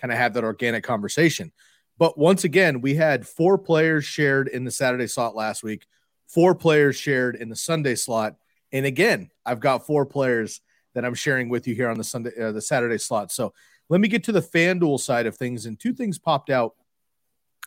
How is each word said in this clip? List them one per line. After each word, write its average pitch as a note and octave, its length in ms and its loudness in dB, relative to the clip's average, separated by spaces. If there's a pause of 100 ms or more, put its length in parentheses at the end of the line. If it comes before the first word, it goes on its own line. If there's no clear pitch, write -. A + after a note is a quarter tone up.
kinda A#2+ 140 -4
have A#2+ 180 2
that A#2 100 0
organic A2+ 400 -2
conversation. G#2+ 680 0 (460)
But E3 200 2
once F#3 280 4
again, D#3 360 4
we C#3 140 0
had D3+ 320 2
four F#3 300 2
players D#3+ 480 2
shared C#3 420 0
in B2+ 180 -6
the A#2+ 60 -6
Saturday B2 360 -2
slot A#2 280 -4
last G#2+ 280 -6
week, G#2+ 220 -8 (420)
four F3 280 4
players D3+ 420 4
shared B2+ 380 -2
in A2+ 140 -12
the A2 80 -10
Sunday D3 380 -2
slot. A2 400 -4 (360)
And C3+ 140 -2
again, C#3 460 0 (140)
I've A#2 140 -4
got C3 260 0
four D3 200 0
players B2+ 560 -2 (320)
that A#2+ 100 -4
I'm B2 100 -2
sharing B2+ 360 -2
with A#2+ 180 -4
you A#2+ 80 -4
here A#2+ 140 -2
on A2+ 80 -4
the A2 80 -8
Sunday, A#2 340 -8
uh, A2 140 -4
the G#2+ 80 -6
Saturday A#2+ 380 0
slot. G#2 340 -4
So A2 200 -4 (360)
let F3 100 4
me G#3+ 80 4
get G3 160 0
to A#3 80 -4
the F#3 100 2
FanDuel E3+ 560 2
side A#2+ 280 0
of G#2+ 100 -4
things. B2 300 -6
And A2 120 -10
two A#3+ 160 -4
things G#3 240 -4
popped D3 320 -2
out A#2+ 260 0 (920)